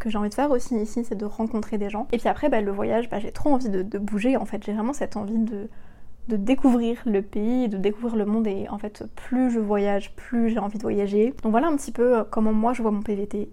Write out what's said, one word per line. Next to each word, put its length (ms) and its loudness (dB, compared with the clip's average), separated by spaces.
que 100 -2
j'ai 80 0
envie 120 0
de 40 -8
faire 160 2
aussi 240 2
ici, 300 -2
c'est 100 -4
de 100 -4
rencontrer 540 -2
des 100 0
gens. 220 -4
Et 80 2
puis 80 -2
après, 220 2
bah, 120 4
le 120 0
voyage, 360 0
bah, 120 -4
j'ai 100 -4
trop 200 2
envie 180 4
de, 140 0
de 160 -4
bouger 380 0
en 100 -2
fait, 180 -6
j'ai 80 -4
vraiment 220 -2
cette 220 -4
envie 220 -2
de 300 -2
de 80 0
découvrir 680 4
le 160 2
pays 440 0
et 40 0
de 80 -2
découvrir 400 0
le 80 2
monde. 220 0
Et 220 -4
en 100 -8
fait, 260 -10
plus 340 0
je 80 0
voyage, 560 0
plus 360 0
j'ai 80 0
envie 200 -2
de 40 -6
voyager. 600 2
Donc 80 2
voilà 180 4
un 80 2
petit 160 -6
peu, 260 4
euh, 120 0
comment 220 4
moi 200 2
je 100 -2
vois 100 2
mon 100 -2
P 120 -2
V 120 -2
T. 260 -6